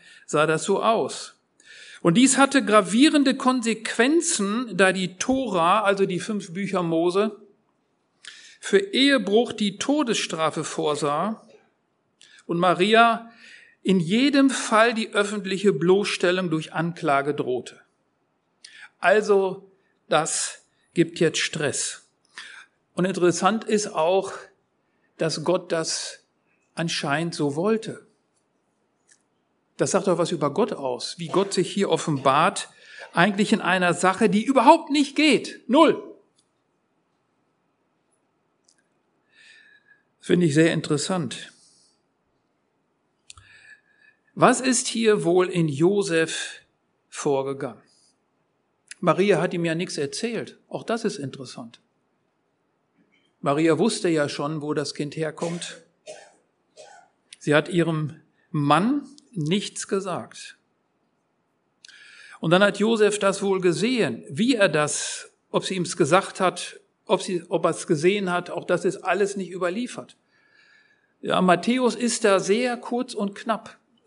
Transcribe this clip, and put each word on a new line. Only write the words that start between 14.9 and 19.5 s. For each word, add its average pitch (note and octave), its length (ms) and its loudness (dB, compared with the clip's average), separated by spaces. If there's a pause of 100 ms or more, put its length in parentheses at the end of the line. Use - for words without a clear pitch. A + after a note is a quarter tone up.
die A3 180 -4
öffentliche G3+ 580 0
Bloßstellung F3+ 760 2
durch D#3 240 -4
Anklage D3+ 640 -2
drohte. B2 440 -6 (1160)
Also, G3 760 2 (380)